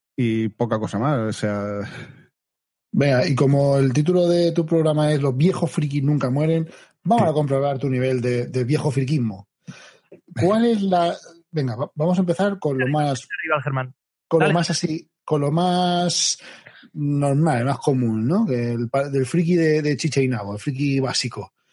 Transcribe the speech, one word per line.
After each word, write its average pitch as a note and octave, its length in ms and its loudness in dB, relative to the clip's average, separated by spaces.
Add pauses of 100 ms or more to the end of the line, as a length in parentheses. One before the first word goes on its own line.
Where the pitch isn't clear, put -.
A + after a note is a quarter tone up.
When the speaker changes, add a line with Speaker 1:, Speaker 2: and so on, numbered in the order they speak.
(180)
Speaker 1:
y A2+ 320 0
poca A2+ 300 -2
cosa G#2+ 200 -4
más, C3+ 200 2
o A2 140 0
sea G#2 460 -4 (1120)
Speaker 2:
Venga, C3+ 360 4
y C#3+ 80 0
como C#3 420 4
el C3+ 140 2
título F3 380 2
de F3 220 2
tu E3 140 0
programa D#3 460 2
es D3+ 100 0
Los C#3 140 0
viejos D#3+ 360 2
frikis C#3+ 320 -2
nunca C#3 260 0
mueren, D#3+ 400 0 (340)
vamos G#3+ 220 4
Speaker 1:
Sí. D#3+ 60 2
Speaker 2:
a - 20 2
comprobar C#3 460 0
tu C#3 100 -2
nivel B2+ 320 0
de, A#2+ 260 -2
de B2+ 160 -2
viejo D3 280 0
friquismo. B2 580 -2 (920)
¿Cuál A3 260 4
es A3+ 180 2
la, F3 320 2 (360)
venga, C3 240 -2
va-, - 200 -8
vamos F3 220 0
a F#3+ 40 2
empezar F#3+ 380 0
con C#3 200 -2
lo B2+ 80 0
más C#3+ 400 -2 (140)
Speaker 3:
Arriba, D#3 220 -2
Germán. C3 320 -6 (320)
Speaker 2:
con E3 120 4
lo D#3+ 60 4
Speaker 3:
Dale. D3+ 80 2
Speaker 2:
más E3+ 160 2
así, E3 400 -4 (160)
con D3+ 160 0
lo C#3+ 100 0
más F3+ 840 0 (560)
normal, C#3+ 720 0
más C#3+ 140 -2
común, A#2 480 0
¿no? G#3 180 2
Que A#2+ 280 -2
el A#2 160 -4
pa-, C#3 200 -2
del C#3 160 0
friki F3 300 0
de, D#3 260 2
de D3 160 -2
chicha C#3 240 -2
y C3 80 2
nabo, G#2 240 -6
el G#2 60 -8
friki C#3 420 -2
básico. B2 520 -6 (200)